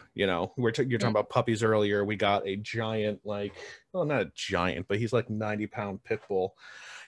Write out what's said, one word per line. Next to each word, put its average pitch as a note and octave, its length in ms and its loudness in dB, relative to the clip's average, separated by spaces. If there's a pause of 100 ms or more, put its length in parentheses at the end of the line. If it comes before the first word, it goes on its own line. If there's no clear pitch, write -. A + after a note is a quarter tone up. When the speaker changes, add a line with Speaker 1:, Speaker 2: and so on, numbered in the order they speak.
(140)
Speaker 1:
you G2 120 2
know? F2+ 320 0
We B2+ 60 0
were A2+ 60 4
t-, C3+ 120 0
you B2+ 100 0
were A#2 60 2
talking A2+ 140 2
Speaker 2:
Mm. G#2+ 40 2
Speaker 1:
about G#2 140 0
puppies A2+ 320 2
earlier. G#2 420 4
We G#2 120 -2
got G2+ 300 2
a G2 100 -2
giant, A2 680 -2
like, G2+ 300 -6 (400)
well, F3+ 100 0
not D3 160 2
a F#2 140 -2
giant, F2 520 0
but G2+ 120 0
he's, A2+ 140 -2
like, A2+ 180 2
ninety G#2+ 360 -2
pound G2+ 380 -6
pit G#2+ 240 -2
bull. F#2+ 280 0 (520)